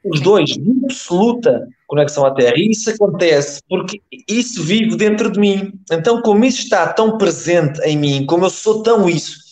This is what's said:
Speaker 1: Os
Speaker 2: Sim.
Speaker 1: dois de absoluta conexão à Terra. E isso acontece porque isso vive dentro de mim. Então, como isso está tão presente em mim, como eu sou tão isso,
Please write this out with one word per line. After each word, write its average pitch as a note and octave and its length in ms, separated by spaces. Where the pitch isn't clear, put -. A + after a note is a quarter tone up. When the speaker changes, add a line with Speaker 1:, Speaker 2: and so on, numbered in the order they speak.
Speaker 1:
Os D#3 140
Speaker 2:
Sim. C#3 40
Speaker 1:
dois F3+ 260
de B3 360
absoluta F#3 840
conexão C#3+ 380
à C3 60
Terra. B2 260
E A3 120
isso A3 220
acontece E3+ 760
porque F#3 340
isso A3 360
vive A3 320
dentro G#3+ 360
de F#3+ 80
mim. G3 340
Então, A#3 300
como A3 240
isso - 160
está F3+ 320
tão A3 240
presente E3 640
em D3+ 160
mim, C#3 280
como E3+ 200
eu F3+ 40
sou A3 340
tão A3 260
isso, - 320